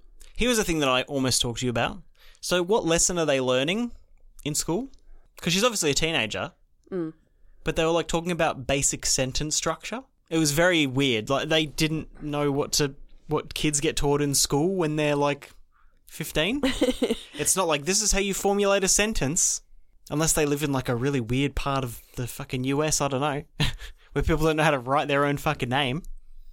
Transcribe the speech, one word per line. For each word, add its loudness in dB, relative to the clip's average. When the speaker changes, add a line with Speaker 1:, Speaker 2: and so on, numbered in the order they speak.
Speaker 1:
Here 2
was 2
the 2
thing 0
that 2
I 2
almost 0
talked -4
to -2
you 0
about. -2
So 0
what 2
lesson 2
are 2
they 2
learning 0
in -4
school? -2
'Cause 0
she's 2
obviously 2
a 2
teenager. -2
Speaker 2:
Mm. -6
Speaker 1:
But -4
they 2
were, 2
like, 0
talking -2
about -2
basic -2
sentence -2
structure. -4
It 0
was 4
very 4
weird. 0
Like, 0
they 2
didn't -4
know -2
what -2
to, 0
what -4
kids 0
get 0
taught 2
in 0
school 2
when 0
they're, 2
like, -2
fifteen. -2
Speaker 2:
<laughs> 2
Speaker 1:
It's 0
not 2
like, 0
"This 2
is 2
how 2
you 0
formulate 2
a 2
sentence," 0
unless 2
they 2
live 0
in, 0
like, -2
a 0
really 0
weird -2
part -2
of -10
the -4
fucking -6
U 0
S, 0
I 0
don't -2
know, -2
<laughs> -4
where 0
people 2
don't 2
know 2
how 6
to 0
write 0
their 4
own 2
fucking -2
name. 0